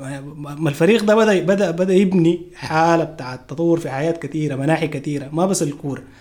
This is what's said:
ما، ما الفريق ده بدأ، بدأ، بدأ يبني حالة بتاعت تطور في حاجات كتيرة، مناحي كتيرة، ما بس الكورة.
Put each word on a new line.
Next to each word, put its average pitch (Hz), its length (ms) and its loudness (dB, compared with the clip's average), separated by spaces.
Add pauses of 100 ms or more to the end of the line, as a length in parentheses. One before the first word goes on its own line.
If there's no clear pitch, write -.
ما، 139 200 -12 (160)
ما 147 320 -6
الفريق 190 360 2
ده 208 100 4
بدأ، 214 260 4
بدأ، 190 300 2
بدأ 185 240 0
يبني 180 480 4 (140)
حالة 165 480 2
بتاعت 131 460 -12
تطور 165 300 2
في 147 100 -6
حاجات 160 360 -2
كتيرة، 147 300 -4
مناحي 156 320 0
كتيرة، 143 440 -6
ما 170 140 0
بس 190 160 0
الكورة. 143 400 -6 (180)